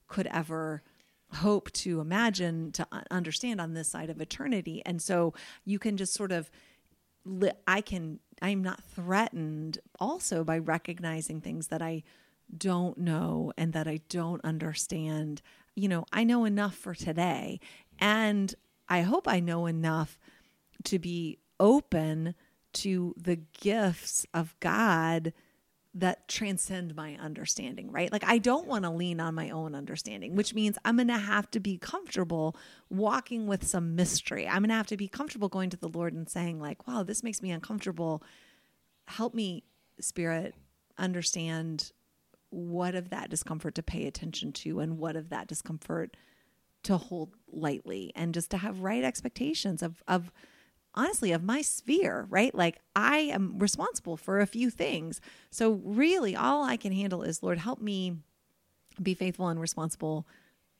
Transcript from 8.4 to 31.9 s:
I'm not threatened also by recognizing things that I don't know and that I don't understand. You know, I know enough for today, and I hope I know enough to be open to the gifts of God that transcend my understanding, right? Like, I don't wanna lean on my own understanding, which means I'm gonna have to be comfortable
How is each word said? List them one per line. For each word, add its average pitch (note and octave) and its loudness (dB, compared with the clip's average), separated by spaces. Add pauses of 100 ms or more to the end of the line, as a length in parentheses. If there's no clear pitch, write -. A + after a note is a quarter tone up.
I'm G3 2
not F#3 -4
threatened E3 0 (200)
also C4 0
by D#3+ 2
recognizing D#3+ -2
things D#3+ -6
that D#3+ -2
I E3 -4 (520)
don't F3+ 2
know E3 0
and E3 0
that D#3 0
I D#3 -2
don't E3+ -2
understand. D#3 -2 (340)
You G3 0
know, E3+ 0
I A3+ 4
know A#3 6
enough G#3 2
for - -8
today, D#3+ 0 (400)
and G#3 4 (340)
I F3+ 4
hope A#3 4
I F3+ 4
know E3+ 0
enough D#3+ 0 (680)
to F#3+ 0
be E3+ -4 (200)
open E3+ 6 (380)
to F3+ 0
the E3+ 0 (220)
gifts G3+ 0
of E3 -2
God E3 4 (640)
that F3+ 0
transcend F#3 -4
my D3+ -8
understanding, - -6
right? F3 0
Like, G#3 0
I A3+ 6
don't B3 2
wanna G3 -2
lean E3+ -2
on E3 -2
my D#3+ -4
own D#3+ -6
understanding, C#3 -8
which G3+ 2
means G#3+ 2
I'm A#3 4
gonna A#3+ 4
have G3+ 0
to A#3 0
be F#3+ -2
comfortable E3+ -2 (340)